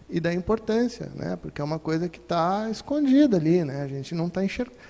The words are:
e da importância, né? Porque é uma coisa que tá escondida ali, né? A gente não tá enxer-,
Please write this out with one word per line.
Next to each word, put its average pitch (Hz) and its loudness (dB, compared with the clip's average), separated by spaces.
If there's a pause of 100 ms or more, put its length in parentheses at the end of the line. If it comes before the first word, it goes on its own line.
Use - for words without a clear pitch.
e 170 -2
da 170 0
importância, 220 -2
né? 180 -6
Porque 160 -12
é 147 -2
uma 156 -4
coisa 160 -2
que - -12
tá 180 -2
escondida 277 4
ali, 165 4
né? 139 -4
A 139 -6
gente 139 -8
não 170 -2
tá 185 -2
enxer-, 247 -4 (200)